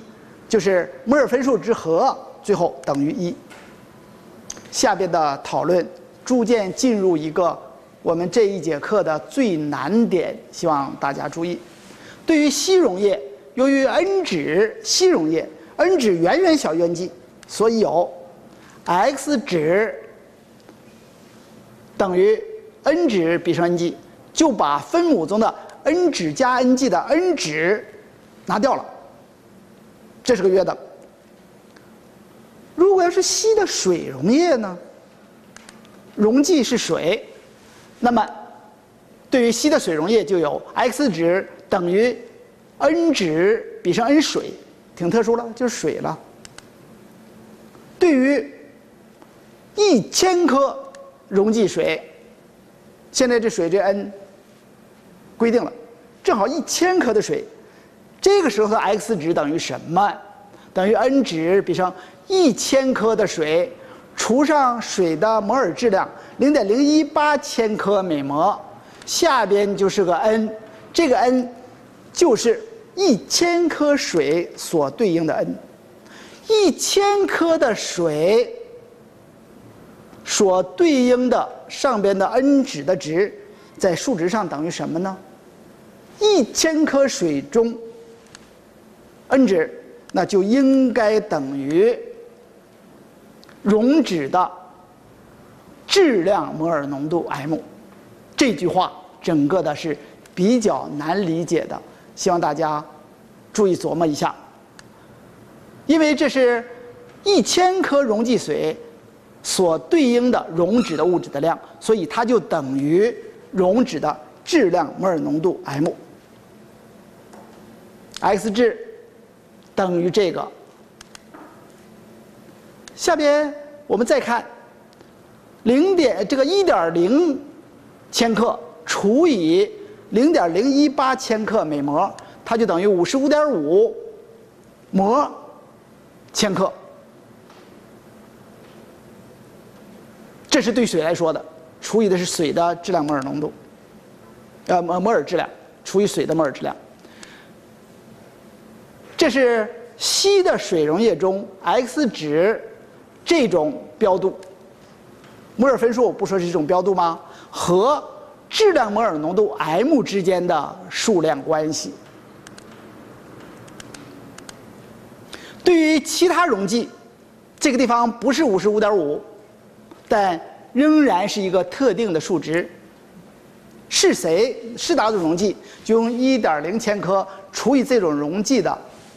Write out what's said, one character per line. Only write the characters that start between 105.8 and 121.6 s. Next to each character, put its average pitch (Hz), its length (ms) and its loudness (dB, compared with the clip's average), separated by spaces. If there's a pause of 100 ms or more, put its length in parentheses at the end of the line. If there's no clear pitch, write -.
因 311 140 4
为 302 160 4
这 302 140 2
是 240 340 2 (640)
一 392 160 4
千 370 400 2
克 285 220 2
溶 220 200 0
剂 233 140 2
水 156 380 -4 (640)
所 170 360 0
对 311 240 0
应 247 300 4
的 208 140 0 (100)
溶 180 280 2
脂 165 120 -6
的 143 80 0
物 175 160 2
质 - 100 -8
的 143 120 -8
量， 160 160 0 (200)
所 - 160 0
以 208 120 0
它 - 180 -4
就 233 160 2
等 139 400 -4
于 170 340 2 (380)
溶 185 320 2
脂 160 160 -4
的 151 180 -4 (280)
质 190 240 2
量 165 280 0
摩 - 100 -4
尔 175 120 0
浓 147 220 -2
度 175 240 -2
M。 147 220 -2 (2250)
X 196 280 -2
质 214 280 0 (960)
等 180 260 0
于 180 80 0
这 180 220 0
个。 143 140 -6 (2500)